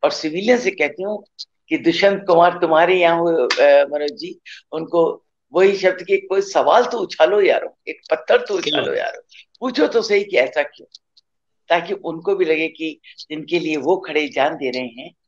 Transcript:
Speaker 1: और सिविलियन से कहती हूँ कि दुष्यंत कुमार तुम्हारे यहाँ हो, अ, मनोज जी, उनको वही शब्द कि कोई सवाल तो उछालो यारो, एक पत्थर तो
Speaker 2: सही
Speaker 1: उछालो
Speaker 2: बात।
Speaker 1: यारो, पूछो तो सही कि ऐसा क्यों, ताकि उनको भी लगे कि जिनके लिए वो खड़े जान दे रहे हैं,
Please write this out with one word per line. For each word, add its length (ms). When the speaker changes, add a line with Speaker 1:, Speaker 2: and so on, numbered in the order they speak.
Speaker 1:
और 80
सिविलियन 460
से 140
कहती 320
हूँ 200
कि 80
दुष्यंत 500
कुमार 240
तुम्हारे 440
यहाँ 240
हो, 80
अ, 600
मनोज 240
जी, 280
उनको 540
वही 240
शब्द 260
कि 140
कोई 240
सवाल 440
तो 120
उछालो 440
यारो, 360
एक 140
पत्थर 260
तो 240
Speaker 2:
सही 100
Speaker 1:
उछालो 160
Speaker 2:
बात। 100
Speaker 1:
यारो, 240
पूछो 280
तो 140
सही 220
कि 140
ऐसा 260
क्यों, 240
ताकि 240
उनको 420
भी 100
लगे 220
कि 340
जिनके 300
लिए 160
वो 220
खड़े 300
जान 280
दे 140
रहे 320
हैं, 100